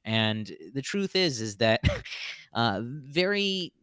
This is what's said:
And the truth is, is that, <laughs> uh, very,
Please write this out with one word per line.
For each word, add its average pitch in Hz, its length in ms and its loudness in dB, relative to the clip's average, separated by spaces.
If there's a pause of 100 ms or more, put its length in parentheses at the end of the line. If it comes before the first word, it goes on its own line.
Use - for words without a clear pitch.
And 110 500 0 (200)
the 139 80 -2
truth 196 340 -2
is, 156 240 2
is 107 180 -4
that, 110 260 4
<laughs> - 680 -4
uh, 110 300 0
very, 180 880 0 (100)